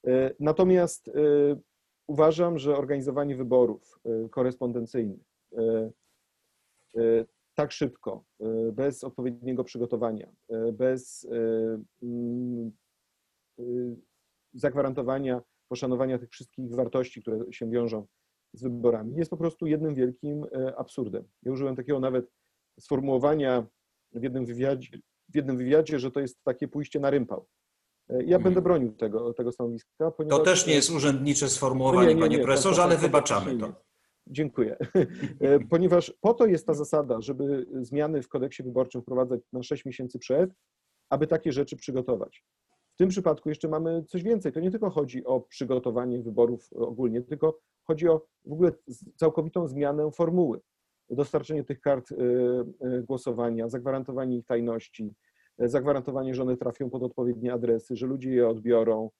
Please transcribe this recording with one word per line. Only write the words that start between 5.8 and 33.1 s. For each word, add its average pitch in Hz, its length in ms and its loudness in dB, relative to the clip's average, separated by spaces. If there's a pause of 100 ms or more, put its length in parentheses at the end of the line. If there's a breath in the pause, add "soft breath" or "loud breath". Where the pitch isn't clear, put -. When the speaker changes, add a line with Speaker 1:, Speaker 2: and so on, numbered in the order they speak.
Speaker 1:
e, 113 280 2 (300)
tak 147 160 -2
szybko, - 520 -6 (160)
e, 113 320 -2
bez 131 320 -4
odpowiedniego 123 600 -6
przygotowania, 117 680 -4 (180)
e, 113 220 -2
bez, 127 600 -4
e, 113 760 -4
mm, 120 640 -6 (880)
e, 120 40 -12 (920)
zagwarantowania, 131 880 -2 (260)
poszanowania 127 520 -2
tych 123 100 -14
wszystkich 123 460 -12
wartości, 127 460 -2
które 113 320 -6
się 117 160 -8
wiążą 113 380 -2 (460)
z 110 100 -16
wyborami, 117 520 0
jest 160 140 -2
po 170 80 -8
prostu 165 300 -4
jednym 151 280 0
wielkim, 143 500 -2 (100)
e, 131 220 -4
absurdem. 110 460 -8 (200)
Ja 123 80 -4
użyłem 131 240 -4
takiego 135 240 -4
nawet 127 320 -2 (480)
sformułowania 135 840 0 (460)
w 117 120 -8
jednym 131 220 -4
wywiadzie, 127 440 -2 (400)
w - 60 -10
jednym 135 220 0
wywiadzie, 147 420 4
że 127 120 -4
to 143 80 -4
jest 131 240 -6
takie 139 240 -2
pójście 147 320 -6
na 139 100 2
rympał. 120 380 -2 (640)
E, - 40 -6
ja 127 100 0
Speaker 2:
Mhm. 180 200 4
Speaker 1:
będę 185 180 4
bronił 156 320 2
tego, 113 400 -4
tego 123 180 -4
stanowiska, 117 460 -6
Speaker 2:
To 160 140 0
Speaker 1:
ponieważ, 156 320 2
Speaker 2:
też 175 240 4
nie 156 60 4
Speaker 1:
e, - 20 6
Speaker 2:
jest 143 160 4
urzędnicze 143 580 0
sformułowanie, 131 520 2
Speaker 1:
No 170 80 8
nie, 156 60 6
nie, 160 60 4
Speaker 2:
panie 156 140 4
Speaker 1:
nie, 147 60 4
to, 120 60 2
Speaker 2:
profesorze, 160 300 4
Speaker 1:
to, 180 60 6
Speaker 2:
ale 170 120 6
Speaker 1:
to, 151 60 0
to 156 60 4
Speaker 2:
wybaczamy 127 460 2